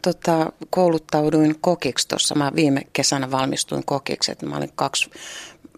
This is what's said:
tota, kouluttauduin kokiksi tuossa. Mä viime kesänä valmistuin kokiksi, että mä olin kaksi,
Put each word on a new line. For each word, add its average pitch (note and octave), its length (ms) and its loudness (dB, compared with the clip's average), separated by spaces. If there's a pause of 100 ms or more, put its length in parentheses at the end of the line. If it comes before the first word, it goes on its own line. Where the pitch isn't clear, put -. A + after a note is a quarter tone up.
tota, E3 500 0 (180)
kouluttauduin D#3 920 2
kokiksi - 460 0
tuossa. - 280 -2
Mä C#3+ 200 0
viime C#3+ 260 4 (120)
kesänä C3+ 380 0
valmistuin C3+ 540 -2
kokiksi, - 460 -4
että - 140 -10
mä D3 120 -6
olin D3 180 -6
kaksi, - 340 -2 (680)